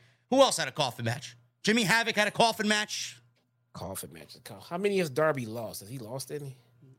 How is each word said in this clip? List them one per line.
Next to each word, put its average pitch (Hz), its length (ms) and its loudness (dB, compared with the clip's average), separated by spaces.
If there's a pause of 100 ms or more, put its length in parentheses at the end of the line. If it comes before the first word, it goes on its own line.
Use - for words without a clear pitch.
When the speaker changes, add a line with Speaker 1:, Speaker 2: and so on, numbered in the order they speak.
(300)
Speaker 1:
Who 262 100 6
else 247 180 6
had 151 100 -2
a 123 40 -10
coffin 123 340 -2
match? - 300 -6 (280)
Jimmy 226 180 4
Havoc 226 320 2
had 208 140 4
a - 20 -6
coffin 220 380 2
match. - 520 -2 (520)
Speaker 2:
Coffin 90 400 -10
match. - 320 -20
Co-, 98 160 -16
how - 180 -8
many 202 200 0
has 170 120 0
Darby 139 360 2
lost? 110 340 -8
Has 90 80 -18
he 135 100 -10
lost 123 320 -10
any? 143 260 -10 (420)